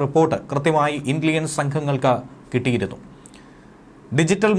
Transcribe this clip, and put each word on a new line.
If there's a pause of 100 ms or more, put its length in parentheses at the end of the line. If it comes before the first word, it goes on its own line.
റിപ്പോർട്ട് (140)
കൃത്യമായി (160)
ഇന്റലിജൻസ്
സംഘങ്ങൾക്ക് (400)
കിട്ടിയിരുന്നു. (1160)
ഡിജിറ്റൽ